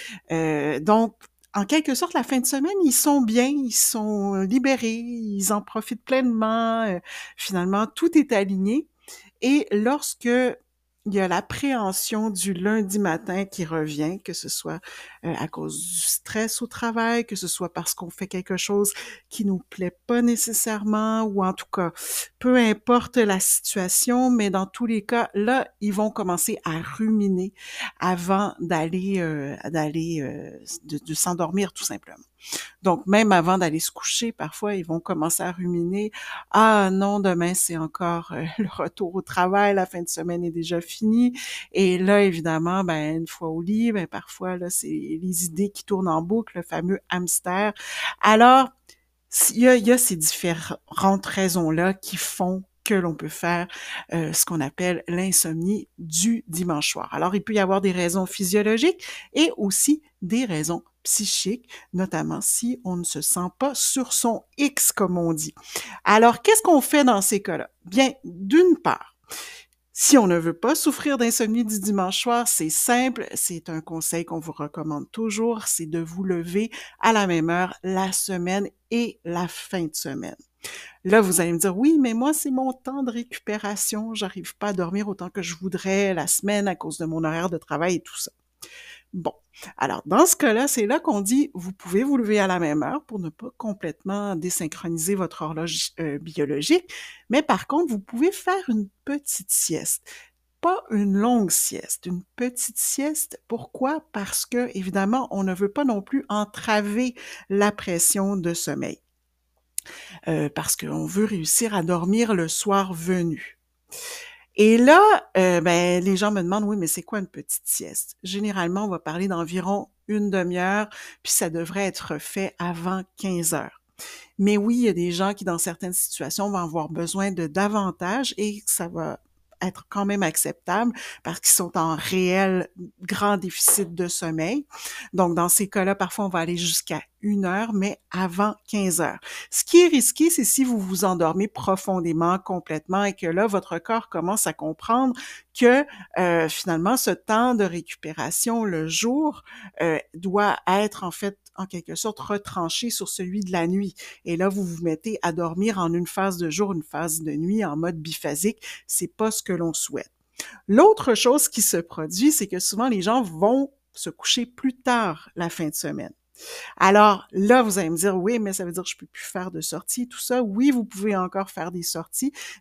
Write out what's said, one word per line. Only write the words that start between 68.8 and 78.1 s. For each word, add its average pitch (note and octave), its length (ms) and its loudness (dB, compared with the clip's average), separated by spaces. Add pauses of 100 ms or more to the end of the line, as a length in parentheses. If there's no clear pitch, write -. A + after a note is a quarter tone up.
si - 240 6
on A3 120 8
ne F3 100 4
veut E3 180 -2
pas B3+ 180 2
souffrir C#4+ 440 0
d'insomnie A#3 460 0
du G#3+ 160 -4
dimanche F#3+ 400 -2
soir, A#3+ 260 0
c'est D#3+ 240 0
simple, B3 640 0
c'est - 340 -4
un D#3+ 120 -6
conseil E3 440 -4
qu'on E3+ 140 -8
vous D#3+ 140 -10
recommande D3+ 580 -8
toujours, A3 560 -4
c'est - 200 -2
de D#3 120 -4
vous E3+ 260 -6
lever F#3 460 -2 (300)
à A3+ 120 4
la G#3 140 2
même E3 240 2
heure F3+ 320 -2
la F#3+ 300 -2